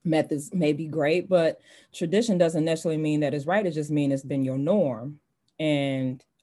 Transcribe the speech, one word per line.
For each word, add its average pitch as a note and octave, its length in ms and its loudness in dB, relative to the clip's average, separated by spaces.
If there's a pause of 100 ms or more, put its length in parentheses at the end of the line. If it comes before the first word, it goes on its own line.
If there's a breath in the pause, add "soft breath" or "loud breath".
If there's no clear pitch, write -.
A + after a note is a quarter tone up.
methods D#3 500 0
may E3 180 2
be D3+ 140 -4
great, D#3 420 0
but E3+ 320 2 (320 soft breath)
tradition F#3+ 460 0
doesn't E3 260 4
necessarily D#3+ 360 0
mean D3+ 200 0
that C#3+ 140 0
it's C#3 120 -4
right. G3 200 0
It E3+ 60 -2
just D3+ 180 -4
means D3 220 0
it's C3+ 100 -2
been C#3 220 -4
your C3 120 -4
norm. C#3+ 640 -2 (400)
And C#3 640 -2 (180)